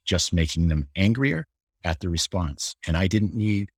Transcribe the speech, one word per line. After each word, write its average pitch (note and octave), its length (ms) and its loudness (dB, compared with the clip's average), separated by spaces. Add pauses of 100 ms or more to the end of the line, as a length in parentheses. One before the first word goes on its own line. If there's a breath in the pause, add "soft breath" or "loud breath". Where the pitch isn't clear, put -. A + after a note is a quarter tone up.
just - 280 0
making E2+ 360 2
them D2+ 260 0
angrier C3+ 520 2 (360)
at E2 160 -2
the F#2 100 -4
response. E2+ 640 -4 (120)
And E2 100 0
I F#2+ 100 2
didn't G#2 280 0
need G#2 420 0